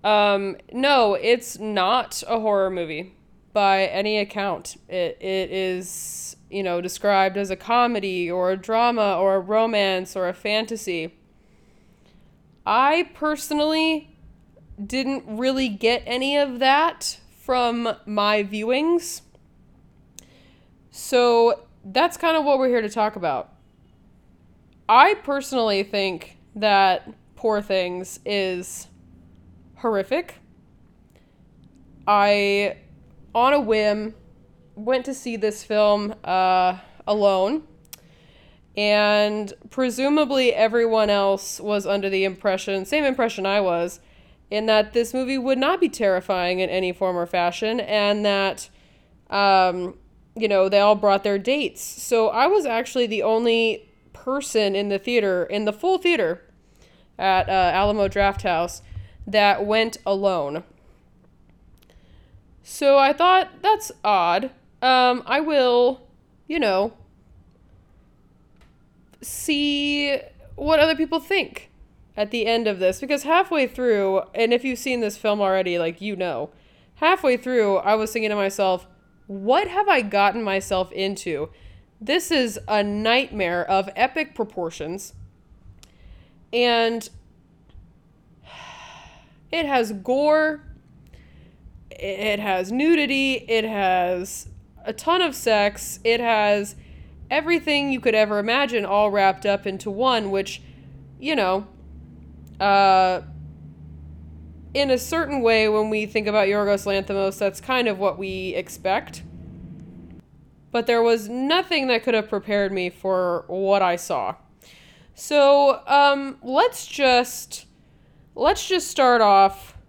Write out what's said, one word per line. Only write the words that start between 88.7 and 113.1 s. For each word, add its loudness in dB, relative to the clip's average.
it -2
has 0
gore, 0
it -4
has -2
nudity, 2
it 0
has -2
a -6
ton 0
of 0
sex, 0
it 2
has 0
everything 0
you -2
could 2
ever 2
imagine 0
all 2
wrapped 0
up 0
into -8
one, 0
which, -4
you -4
know, 0
uh, 4
in 0
a 4
certain -4
way, 4
when 0
we -2
think -4
about 2
Yorgos 0
Lanthimos, -2
that's -4
kind -2
of -4
what 0
we -8
expect. -6
But -2
there 2
was 2
nothing 0
that 0
could 0
have 0
prepared -2
me -4
for -2